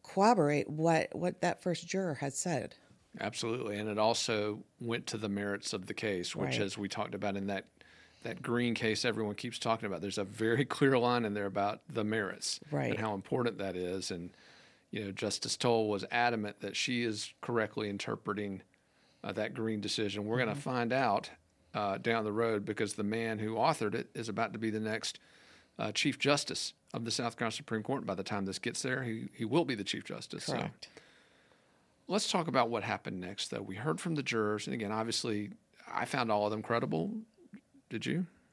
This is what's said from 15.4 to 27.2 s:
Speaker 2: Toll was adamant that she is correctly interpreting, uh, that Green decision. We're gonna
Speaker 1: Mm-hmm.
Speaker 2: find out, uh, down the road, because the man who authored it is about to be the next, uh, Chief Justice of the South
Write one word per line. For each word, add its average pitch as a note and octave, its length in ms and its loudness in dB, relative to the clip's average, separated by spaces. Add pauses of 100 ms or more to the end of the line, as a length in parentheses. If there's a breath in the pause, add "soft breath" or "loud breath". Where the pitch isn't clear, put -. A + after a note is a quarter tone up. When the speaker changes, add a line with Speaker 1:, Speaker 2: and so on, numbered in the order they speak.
Speaker 2:
Toll A2+ 320 4
was G#2 220 0
adamant A#2 500 2
that G2+ 160 -6
she B2 260 0
is G#2+ 380 -2
correctly A2 480 0
interpreting, G2+ 760 -4 (600 soft breath)
uh, G2+ 80 -4
that G#2+ 220 -2
Green A2 260 0
decision. G#2 460 -2
We're A#2 120 2
gonna B2+ 140 2
Speaker 1:
Mm-hmm. C#3+ 80 -4
Speaker 2:
find B2 320 0
out, B2+ 380 2 (440)
uh, G2+ 240 0
down A#2 260 2
the G#2+ 80 0
road, A2 320 2
because G#2 300 -2
the G#2+ 100 -2
man A2+ 360 0
who A2 140 -2
authored A2+ 400 2
it - 200 -2
is A#2 140 -6
about G#2+ 240 -2
to F#2+ 60 -6
be A2 120 0
the G#2+ 100 0
next, A2 380 -2 (600 soft breath)
uh, G#2+ 140 0
Chief C3 260 0
Justice - 540 2 (220)
of A#2 100 -2
the A#2 60 -2
South A#2 260 -2